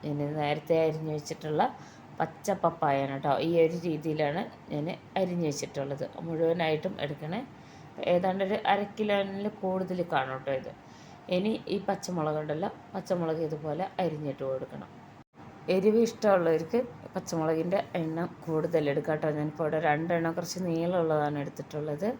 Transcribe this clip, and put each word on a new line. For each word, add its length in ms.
ഞാൻ 140
നേരത്തെ 440
അരിഞ്ഞു 320
വെച്ചിട്ടുള്ള 460
പച്ച 440
പപ്പായാണ് 540
കേട്ടോ. 160
ഈ 20
ഒരു 120
രീതിയിലാണ് 560
ഞാൻ 140
അരിഞ്ഞു 300
വെച്ചിട്ടുള്ളത്. 540
മുഴുവനായിട്ടും 680
എടുക്കണേ. 360
ഏതാണ്ട് 340
ഒരു 80
അര 80
കിലോയിൽ 520
കൂടുതൽ 380
കാണും 320
കേട്ടോ 140
ഇത്. 120
ഇനി 160
ഈ 40
പച്ചമുളക് 520
ഉണ്ടല്ലോ, 280
പച്ചമുളക് 540
ഇതുപോലെ 380
അരിഞ്ഞിട്ട് 460
കൊടുക്കണം. 400
എരിവ് 320
ഇഷ്ടമുള്ളവർക്ക് 720
പച്ചമുളകിൻ്റെ 640
എണ്ണം 280
കൂടുതൽ 480
എടുക്കാം 200
കേട്ടോ. 240
ഞാനിപ്പോൾ 300
ഇവിടെ 120
രണ്ടെണ്ണം 480
കുറച്ച് 300
നീളമുള്ളതാണ് 760
എടുത്തിട്ടുള്ളത്. 760